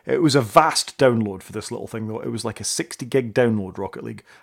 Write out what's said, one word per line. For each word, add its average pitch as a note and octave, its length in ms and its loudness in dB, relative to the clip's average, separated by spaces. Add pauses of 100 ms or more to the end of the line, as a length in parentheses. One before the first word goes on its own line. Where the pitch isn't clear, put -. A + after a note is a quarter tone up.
It C3+ 160 0
was C#3+ 120 4
a C#3+ 60 6
vast D#3 580 2
download A2 440 2
for - 100 -18
this G#2 180 -10
little G#2 160 -10
thing, A2 220 -10
though. A2 120 -8
It A#2+ 100 -8
was A2+ 140 -6
like A2 140 -6
a - 60 -10
sixty - 400 -6
gig A#2+ 300 -2
download, G#2+ 420 0
Rocket F#2+ 260 -10
League. A2+ 220 -14 (180)